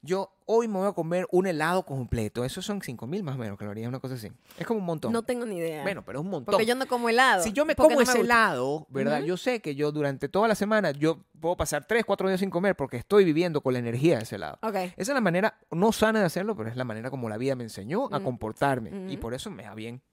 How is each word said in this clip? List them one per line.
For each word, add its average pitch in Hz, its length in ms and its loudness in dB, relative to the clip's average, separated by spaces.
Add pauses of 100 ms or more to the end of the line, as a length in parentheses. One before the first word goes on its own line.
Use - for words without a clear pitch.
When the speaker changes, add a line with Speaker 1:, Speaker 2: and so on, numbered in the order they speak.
Speaker 1:
Yo 185 440 -4
hoy 226 220 4
me 202 100 -2
voy 190 100 0
a 208 40 0
comer 175 400 -2
un 185 160 4
helado 175 360 0
completo. 120 600 -4
Eso 113 160 -8
son 110 220 -6
cinco 117 240 -10
mil 190 160 -4
más 139 100 -6
o 135 60 -6
menos 101 180 -8
calorías, 104 320 -8
una 131 100 -6
cosa 131 140 -8
así. 113 180 -10 (280)
Es 170 80 -8
como 226 120 -2
un 190 60 -6
montón. 170 260 -4
Speaker 2:
No 233 120 0
tengo 247 240 -4
ni 196 100 -6
idea. 160 240 -4
Speaker 1:
Bueno, 175 240 -6
pero 117 140 -8
es 151 60 -6
un 196 40 -6
montón. 160 240 -4
Speaker 2:
Porque 226 140 4
yo - 80 4
no - 100 -2
como 240 240 -2
helado, 240 340 6
Speaker 1:
Si 226 100 0
yo 285 120 2
me 311 80 0
Speaker 2:
porque 302 220 8
Speaker 1:
como 269 60 6
Speaker 2:
no 233 40 8
me 254 60 2
Speaker 1:
ese 247 80 4
Speaker 2:
gusta. 226 40 4 (120)
Speaker 1:
helado, 151 560 2
¿verdad? 135 260 0
Speaker 2:
Ujú. 143 120 -2
Speaker 1:
Yo 180 80 -2
sé 240 240 -2
que 151 120 -6
yo 147 180 0
durante 143 380 -2
toda 208 180 4
la 220 60 4
semana 202 380 2
yo 147 320 0 (160)
puedo 165 180 -2
pasar 151 300 -2
tres, 220 180 2
cuatro 190 220 0
días 190 120 2
sin 190 120 0
comer 175 240 2
porque 127 220 -4
estoy 196 260 6
viviendo 160 380 2
con 127 120 2
la 123 60 0
energía 123 380 2
de 107 80 -4
ese 113 100 -10
helado. 78 260 -10
Speaker 2:
Ok. 214 140 -6
Speaker 1:
Esa 180 200 -4
es 196 140 -6
la 277 120 0
manera 185 360 2 (140)
no 190 200 4
sana 220 280 2
de 202 80 4
hacerlo, 196 280 -4
pero 110 140 -6
es 117 60 -10
la 127 80 -4
manera 113 260 -6
como 131 180 -6
la 107 100 -6
vida 131 180 0
me 123 80 -10
enseñó 123 480 -6
a 147 80 -2
Speaker 2:
Mm. 196 40 -8
Speaker 1:
comportarme. 123 680 -2 (180)
Y - 40 -6
Speaker 2:
Ujú. - 80 -10
Speaker 1:
por 117 120 -8
eso - 160 -10
me 113 180 -14
va 101 60 -16
bien 117 400 -12